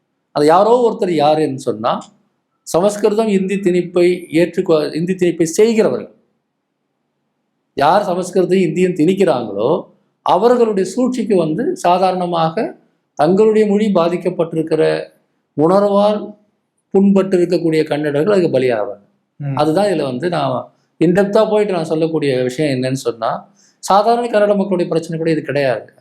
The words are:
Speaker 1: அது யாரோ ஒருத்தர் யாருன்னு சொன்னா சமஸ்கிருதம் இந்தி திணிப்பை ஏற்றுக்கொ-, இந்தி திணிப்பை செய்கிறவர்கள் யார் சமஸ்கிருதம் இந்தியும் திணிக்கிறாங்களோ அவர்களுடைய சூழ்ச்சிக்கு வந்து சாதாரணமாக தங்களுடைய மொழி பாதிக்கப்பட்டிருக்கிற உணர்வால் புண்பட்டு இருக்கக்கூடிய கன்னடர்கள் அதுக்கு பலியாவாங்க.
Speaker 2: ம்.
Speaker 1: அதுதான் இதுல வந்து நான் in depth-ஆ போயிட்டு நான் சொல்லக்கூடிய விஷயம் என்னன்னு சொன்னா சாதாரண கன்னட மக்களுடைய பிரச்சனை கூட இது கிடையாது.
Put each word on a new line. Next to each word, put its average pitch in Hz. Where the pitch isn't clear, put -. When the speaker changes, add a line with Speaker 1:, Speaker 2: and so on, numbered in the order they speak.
Speaker 1:
அது 147
யாரோ 196
ஒருத்தர் 214
யாருன்னு 151
சொன்னா 117
சமஸ்கிருதம் 208
இந்தி 190
திணிப்பை 180
ஏற்றுக்கொ-, 160
இந்தி 170
திணிப்பை 175
செய்கிறவர்கள் 190
யார் 165
சமஸ்கிருதம் 180
இந்தியும் 175
திணிக்கிறாங்களோ 143
அவர்களுடைய 208
சூழ்ச்சிக்கு 247
வந்து 180
சாதாரணமாக 175
தங்களுடைய 208
மொழி 208
பாதிக்கப்பட்டிருக்கிற 170
உணர்வால் 202
புண்பட்டு 196
இருக்கக்கூடிய 170
கன்னடர்கள் 151
அதுக்கு 156
பலியாவாங்க. 107
Speaker 2:
ம். 139
Speaker 1:
அதுதான் 156
இதுல 170
வந்து 135
நான் 143
in 170
depth-ஆ 202
போயிட்டு 208
நான் 165
சொல்லக்கூடிய 156
விஷயம் 139
என்னன்னு 131
சொன்னா 117
சாதாரண 226
கன்னட 208
மக்களுடைய 185
பிரச்சனை 160
கூட 165
இது 151
கிடையாது. 135